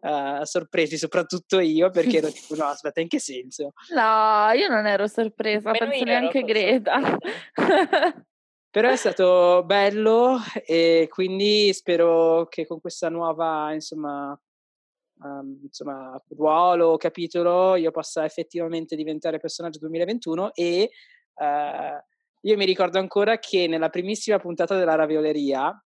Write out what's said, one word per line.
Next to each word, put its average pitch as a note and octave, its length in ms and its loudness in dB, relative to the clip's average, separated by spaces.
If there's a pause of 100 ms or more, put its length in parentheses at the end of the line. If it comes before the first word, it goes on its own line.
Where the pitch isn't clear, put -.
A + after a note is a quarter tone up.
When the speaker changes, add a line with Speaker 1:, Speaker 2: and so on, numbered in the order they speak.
Speaker 1:
eh, C#3+ 420 -6
sorpresi, D#3+ 540 -4
soprattutto F3 640 -2
io, E3 300 2
perché G3 280 2
ero D3+ 140 -2
tipo: - 240 -12
"No, D3+ 100 -4
aspetta, D3 360 -6
in E3+ 60 -4
che C#4 120 -4
senso?" C3+ 540 -12 (200)
Speaker 2:
No, A3 600 4
io F4 160 2
non G#3+ 160 0
ero G3+ 220 0
sorpresa, G#3+ 640 -4
Speaker 3:
Nemmeno A3+ 200 0
Speaker 2:
penso B3+ 140 -2
Speaker 3:
io A#3 60 -2
ero A#3+ 80 2
Speaker 2:
neanche C4 220 0
Speaker 3:
so-, G3 40 -4
Speaker 2:
Greta. G#3+ 560 2
Speaker 3:
sorpresa. - 540 -6
Speaker 2:
<laughs> F4 720 2 (440)
Speaker 1:
Però A3+ 160 2
è B3+ 80 4
stato F3+ 680 4
bello G#3+ 720 4 (260)
e E3 460 4
quindi G3 640 2
spero E3 760 2
che D#3+ 200 -8
con E3 120 -10
questa E3+ 300 -6
nuova, D#3+ 640 -4
insomma, D3 680 -10 (840)
ehm, C#3 380 -14
insomma, C3+ 600 -14 (140)
ruolo, E3 600 4
capitolo, F3 800 0
io E3 120 0
possa D#3 360 -6
effettivamente E3 680 -6
diventare D#3 440 -6
personaggio D#3+ 400 -10
duemilaventuno. F3 760 -6
E, F3 380 0 (420)
eh, D3 680 -6 (380)
io G#3 160 0
mi G3 80 0
ricordo F#3 340 0
ancora G3+ 400 0
che F3+ 280 -2
nella D#3+ 220 0
primissima G3+ 480 -4
puntata F3 400 -2
della E3+ 160 2
Ravioleria D3+ 800 0 (140)